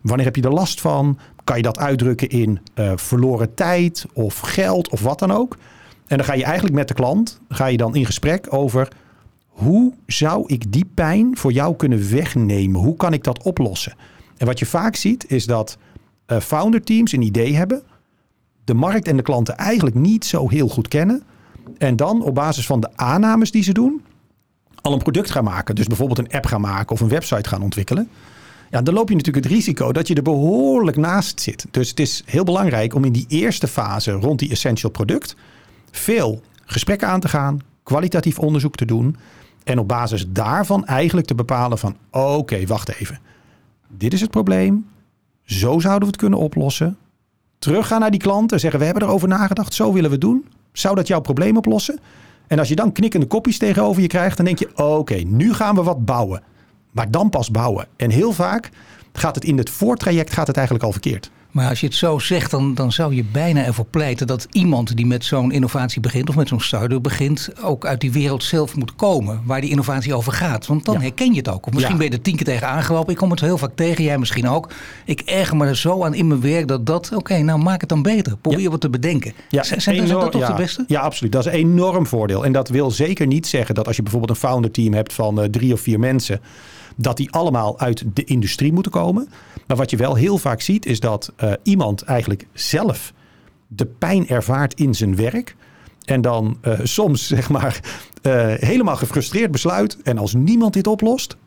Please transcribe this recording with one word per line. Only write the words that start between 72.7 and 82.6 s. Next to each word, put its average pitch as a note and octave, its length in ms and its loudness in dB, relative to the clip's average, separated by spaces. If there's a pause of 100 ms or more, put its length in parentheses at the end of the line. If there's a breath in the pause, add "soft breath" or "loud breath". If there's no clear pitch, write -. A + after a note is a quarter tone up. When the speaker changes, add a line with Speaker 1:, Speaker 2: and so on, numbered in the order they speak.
Speaker 2:
Ik E3+ 60 -2
kom F#3 140 2
het F3 80 0
heel E3 180 2
vaak C3+ 180 -4
tegen, E3 280 0
jij D3 140 2
misschien A#2+ 300 0
ook. C#3 220 0 (360 loud breath)
Ik D3+ 160 -4
erger F#3 360 0
me D3 100 2
er C#3 100 0
zo F3+ 260 0
aan D#3 100 0
in E3 140 2
mijn C#3+ 140 2
werk D3+ 260 0
dat B2+ 180 -2
dat, E3+ 300 -2
oké, F#3+ 260 -2
nou D#3 220 2
maak F#3 160 2
het - 100 -6
dan D#3 120 2
beter. F#3+ 360 0
Probeer D#3 220 0
Speaker 1:
Ja. F#3+ 100 0
Speaker 2:
wat D#3+ 120 -2
te D3+ 80 0
bedenken. B2+ 440 -2 (160 loud breath)
Speaker 1:
Ja, C#3 140 0
Speaker 2:
Z-, - 40 -4
zijn, G3 140 -4
zijn G3+ 200 2
Speaker 1:
enorm, F3 200 2
Speaker 2:
dat - 100 0
toch B3 100 0
Speaker 1:
ja. B2+ 60 0
Speaker 2:
de - 140 0
beste? F#3 260 -4
Speaker 1:
Ja, D3 140 2
absoluut. C#3 300 -2
Dat C3 140 2
is F3 60 -2
een F3 80 0
enorm F3 480 4
voordeel. G#2+ 380 0
En C#3 60 4
dat C3 180 0